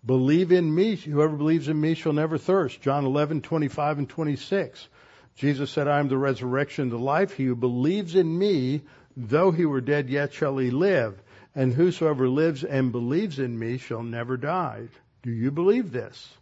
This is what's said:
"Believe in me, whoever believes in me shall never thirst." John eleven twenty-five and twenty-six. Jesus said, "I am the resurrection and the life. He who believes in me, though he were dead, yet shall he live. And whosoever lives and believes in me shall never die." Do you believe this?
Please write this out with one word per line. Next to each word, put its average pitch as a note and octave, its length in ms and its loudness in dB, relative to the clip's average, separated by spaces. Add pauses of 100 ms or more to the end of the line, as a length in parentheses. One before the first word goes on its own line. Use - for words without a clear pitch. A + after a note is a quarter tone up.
"Believe C#3+ 480 4
in E3+ 200 4
me, G3 220 2
whoever D3+ 420 0
believes D3+ 300 0
in D3+ 140 0
me D#3+ 140 2
shall D#3 180 -2
never D#3 260 0
thirst." F#3 420 0
John C#3 240 0
eleven D3 380 0
twenty-five D3+ 560 -2
and C#3+ 100 -4
twenty-six. D3+ 800 -4 (480)
Jesus C#3 380 -2
said, C#3+ 160 0
"I C#3+ 100 4
am C#3+ 80 2
the C3+ 100 0
resurrection C3+ 680 -2
and B2 100 -2
the A#2 40 -4
life. D3 360 0
He C3+ 140 -2
who B2 100 0
believes D3+ 580 0
in E3+ 240 2
me, D3+ 440 0 (340)
though C#3 340 2
he E3 160 2
were C#3 140 0
dead, C#3 280 0
yet C#3+ 240 -2
shall C#3 260 -2
he B2+ 120 0
live. B2+ 500 0 (360)
And C3 180 2
whosoever D3+ 540 2
lives D3 340 0
and C3 300 0
believes C#3 480 -2
in A#2+ 180 -4
me A#2 200 -4
shall A#2 260 -8
never A#2 320 -6
die." B2 540 -6 (340)
Do A#2 80 -4
you A#2 180 -2
believe F#3 400 2
this? A#2 380 -10 (140)